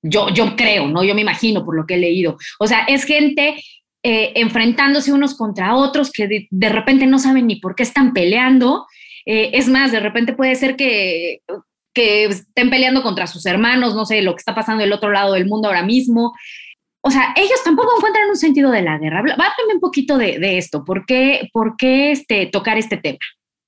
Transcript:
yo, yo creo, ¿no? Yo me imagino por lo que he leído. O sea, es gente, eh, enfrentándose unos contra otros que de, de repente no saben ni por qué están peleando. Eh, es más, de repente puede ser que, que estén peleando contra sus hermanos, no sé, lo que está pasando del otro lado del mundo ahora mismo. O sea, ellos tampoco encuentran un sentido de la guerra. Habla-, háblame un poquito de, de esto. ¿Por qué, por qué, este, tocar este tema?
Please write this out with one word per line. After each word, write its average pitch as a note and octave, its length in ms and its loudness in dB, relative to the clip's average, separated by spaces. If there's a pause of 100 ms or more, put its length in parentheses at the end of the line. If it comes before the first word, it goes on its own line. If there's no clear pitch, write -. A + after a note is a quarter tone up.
yo, F#3+ 260 0
yo G#3 260 0
creo, G#3 320 0
¿no? E3 160 0
Yo G3+ 120 2
me G#3+ 60 0
imagino G#3+ 440 -2
por E3 100 -6
lo D#3 100 -2
que F3+ 100 -4
he F3 40 0
leído. E3+ 380 0 (220)
O G#3+ 80 0
sea, A3+ 200 2
es C4+ 160 0
gente, D4 580 0 (420)
eh, A3 320 0
enfrentándose A#3+ 760 2
unos C#4 240 2
contra G#3 400 -2
otros C#4 360 0
que G#3 160 -4
de, G#3 220 -4
de F#3+ 200 0
repente C4 380 2
no C4+ 120 4
saben C4 280 2
ni G#3+ 100 0
por F#3 180 -8
qué B3 80 -2
están B3+ 300 2
peleando. B3 720 2 (400)
Eh, A3 280 -2
es B3+ 140 0
más, C4 240 4
de A3 80 0
repente A3+ 340 -2
puede C4 220 0
ser C4 200 -2
que, F#3+ 680 -2 (520)
que G#3+ 320 2
estén G#3 440 -2
peleando C4 320 2
contra F#3 260 -4
sus E3 180 -10
hermanos, A3+ 500 0
no A3 100 -4
sé, A3 160 0
lo F#3 140 0
que - 40 -14
está G#3 140 -6
pasando A3 300 -2
del G3+ 100 0
otro G#3 180 -2
lado G3 220 2
del F#3 140 0
mundo G#3+ 200 -2
ahora F3 160 0
mismo. A#3 500 0 (680)
O C#4 100 0
sea, B3+ 240 2
ellos G4+ 280 2
tampoco G#4+ 340 2
encuentran G#4 320 2
un G4 80 0
sentido C#4 320 4
de G#3+ 140 2
la D#3 140 -2
guerra. D#3 220 -4
Habla-, C4 140 -2
háblame G#4+ 400 0
un F4+ 80 0
poquito C#4+ 360 0
de, G3+ 220 0
de F#3 180 0
esto. E3 280 -6
¿Por F#3+ 200 -4
qué, C4 460 0
por A3+ 240 -2
qué, C4 360 2
este, A3 340 -2
tocar G#3 320 -2
este A3 200 -4
tema? C#3 220 -8 (480)